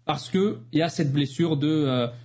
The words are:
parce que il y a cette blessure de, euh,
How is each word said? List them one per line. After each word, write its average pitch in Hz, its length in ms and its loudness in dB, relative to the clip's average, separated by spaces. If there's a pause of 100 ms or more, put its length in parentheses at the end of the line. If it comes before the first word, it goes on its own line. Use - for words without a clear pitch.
parce - 240 -4
que 190 280 0 (140)
il 147 80 2
y - 20 4
a 165 80 0
cette 151 240 0
blessure 147 440 0
de, 143 100 0
euh, 135 400 2 (180)